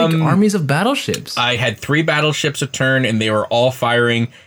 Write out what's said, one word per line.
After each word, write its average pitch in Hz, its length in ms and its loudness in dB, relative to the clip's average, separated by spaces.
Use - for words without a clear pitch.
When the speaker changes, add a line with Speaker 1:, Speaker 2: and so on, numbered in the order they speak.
Speaker 1:
like, 165 100 2
Speaker 2:
Um, 160 80 0
Speaker 1:
armies 190 320 2
of 165 140 -2
battleships. 175 680 -2
Speaker 2:
I 123 200 0
had 113 240 -2
three 151 240 -2
battleships 151 580 -2
a 139 60 -2
turn, 131 360 0
and 110 160 0
they 110 120 0
were 107 160 0
all 123 240 2
firing. 120 560 0